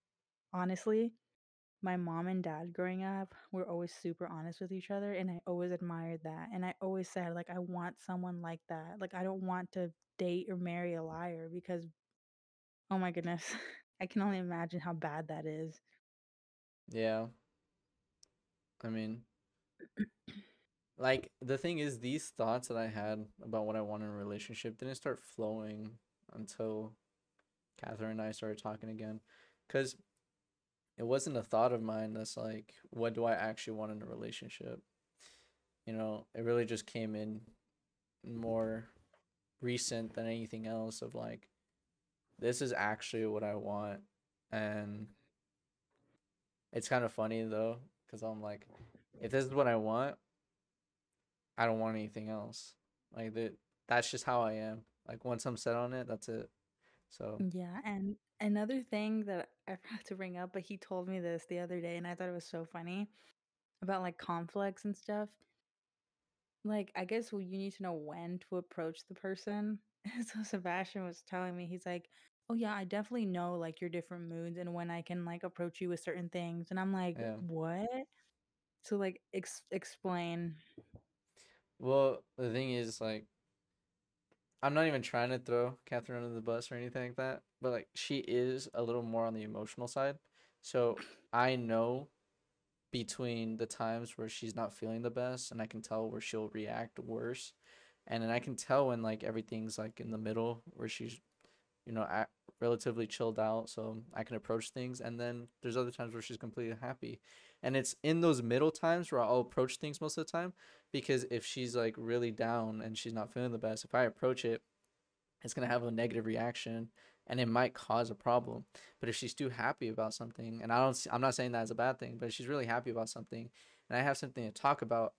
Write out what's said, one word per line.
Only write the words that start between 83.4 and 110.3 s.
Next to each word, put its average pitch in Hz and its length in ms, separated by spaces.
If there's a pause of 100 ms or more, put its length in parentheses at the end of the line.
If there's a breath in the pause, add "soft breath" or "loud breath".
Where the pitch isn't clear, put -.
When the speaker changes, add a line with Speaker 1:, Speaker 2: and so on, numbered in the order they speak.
Speaker 2:
I'm 139 120
not 160 120
even 139 160
trying 123 280
to 127 80
throw 123 480
Catherine 120 360
under 120 120
the 113 80
bus 117 280
or 123 60
anything 123 320
like 123 80
that, 131 260 (180)
but, 127 120
like, 117 220
she - 240
is 127 560
a 120 80
little 120 200
more 113 240
on 113 80
the 110 80
emotional 107 460
side, 139 300 (420 soft breath)
so 120 420 (300 loud breath)
I 127 240
know 120 540 (800)
between 113 680
the 113 80
times 113 520
where 113 100
she's 110 280
not 107 180
feeling 113 280
the 117 80
best, 127 420
and 113 100
I 110 40
can 110 160
tell 110 280
where 110 120
she'll 110 280
react 113 500
worse, 120 540 (520 loud breath)
and 117 160
then 113 80
I 117 100
can 139 160
tell 135 320
when, 117 140
like, 110 220
everything's, 110 540
like, 110 220
in 117 120
the 110 60
middle 113 480
where 113 220
she's, 117 320 (640 soft breath)
you 117 60
know, 110 100
a, 104 260 (320)
relatively 117 480
chilled 113 320
out, 110 300
so 110 340 (100)
I 113 100
can 117 120
approach 113 340
things, 127 300
and 120 200
then 120 280 (140)
there's 117 160
other 123 140
times 117 220
where 113 80
she's 117 160
completely 113 420
happy, 120 400 (420 loud breath)
and 131 140
it's 131 280
in 160 180
those 147 200
middle 131 300
times 170 400
where 127 100
I'll 120 180
approach 127 380
things 147 220
most 156 180
of 156 80
the - 60